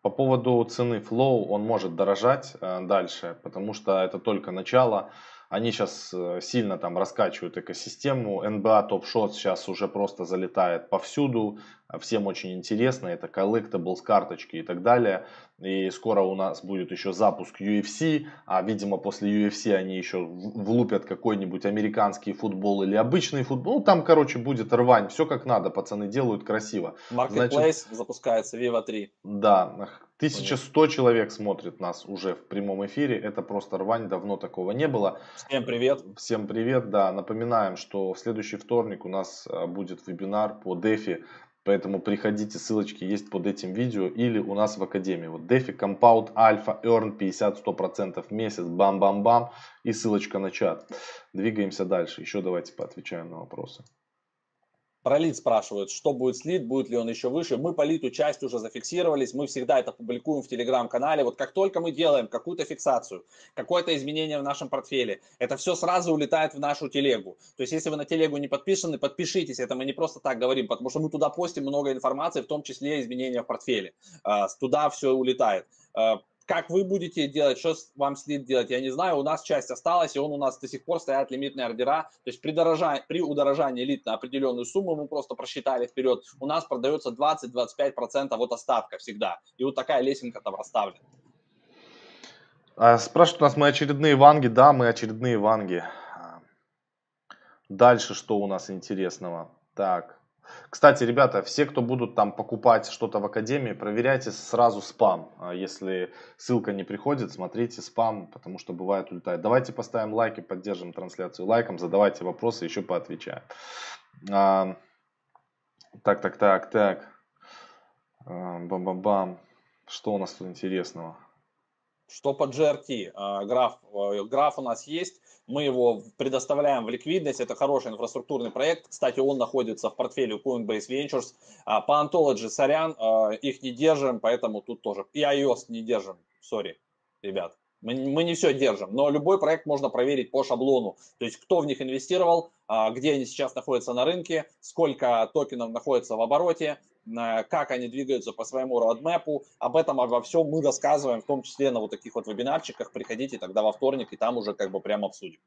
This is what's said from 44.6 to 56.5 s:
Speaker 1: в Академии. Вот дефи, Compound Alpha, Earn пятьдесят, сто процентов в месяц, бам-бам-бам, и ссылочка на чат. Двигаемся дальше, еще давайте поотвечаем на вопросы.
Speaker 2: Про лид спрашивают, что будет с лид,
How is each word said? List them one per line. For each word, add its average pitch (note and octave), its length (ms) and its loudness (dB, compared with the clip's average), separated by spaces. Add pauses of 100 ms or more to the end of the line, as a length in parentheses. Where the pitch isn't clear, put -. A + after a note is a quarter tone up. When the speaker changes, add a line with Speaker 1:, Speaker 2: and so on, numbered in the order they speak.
Speaker 1:
в F#2+ 60 -4
Академии. F#2 460 -4
Вот D#2+ 180 -12
дефи, B2+ 240 4
Compound A2 640 4
Alpha, G#2+ 480 4
Earn A2+ 300 4
пятьдесят, G2+ 460 -2
сто G2+ 140 -4
процентов F#2 560 -4
в - 40 -10
месяц, G#2+ 320 -4
бам-бам-бам, G2 840 4 (320)
и A#2 100 -2
ссылочка G#2 460 0
на F#2+ 120 -4
чат. F2 360 -2 (460)
Двигаемся G2+ 520 -2
дальше, F2+ 360 -2
еще F#2+ 220 -6
давайте F2+ 300 -4
поотвечаем E2+ 580 -12
на D#2+ 80 -14
вопросы. - 440 -16 (1200)
Speaker 2:
Про C3 140 4
лид D#3+ 180 2
спрашивают, G#2 560 0
что - 220 -2
будет B2+ 240 0
с - 80 -14
лид, B2 220 -2